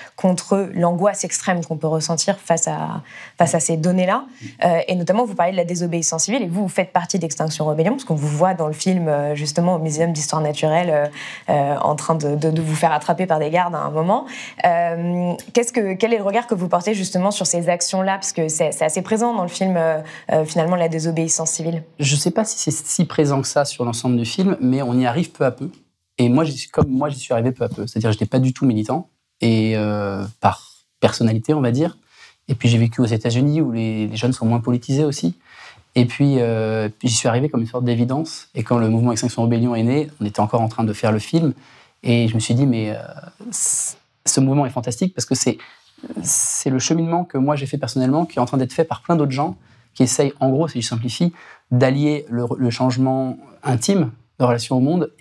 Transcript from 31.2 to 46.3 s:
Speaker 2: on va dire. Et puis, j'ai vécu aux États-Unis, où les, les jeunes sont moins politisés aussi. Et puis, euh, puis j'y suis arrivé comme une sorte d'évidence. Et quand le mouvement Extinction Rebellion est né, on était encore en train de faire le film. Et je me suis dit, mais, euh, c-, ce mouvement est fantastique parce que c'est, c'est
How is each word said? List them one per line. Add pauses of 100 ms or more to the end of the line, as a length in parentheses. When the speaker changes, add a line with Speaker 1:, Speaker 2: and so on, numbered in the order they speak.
Speaker 2:
on
va
dire. (500)
Et
puis,
j'ai
vécu
aux
États-Unis,
où
les,
les
jeunes
sont
moins
politisés
aussi. (600)
Et
puis,
euh,
puis
j'y
suis
arrivé
comme
une
sorte
d'évidence.
Et
quand
le
mouvement
Extinction
Rebellion
est
né, (120)
on
était
encore
en
train
de
faire
le
film. (500)
Et
je
me
suis
dit,
mais,
euh, (520)
c-, (300)
ce
mouvement
est
fantastique
parce
que
c'est, (640)
c'est